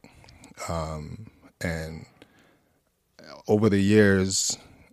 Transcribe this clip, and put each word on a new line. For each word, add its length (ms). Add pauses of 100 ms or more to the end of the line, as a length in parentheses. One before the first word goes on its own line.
(680)
Um, 580 (340)
and 460 (1400)
over 220
the 120
years, 760 (360)